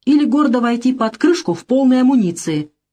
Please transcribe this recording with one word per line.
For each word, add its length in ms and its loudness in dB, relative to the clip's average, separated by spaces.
или 200 2
гордо 340 0
войти 320 0
под 260 -4
крышку 360 0
в 120 -14
полной 360 2
амуниции. 680 -2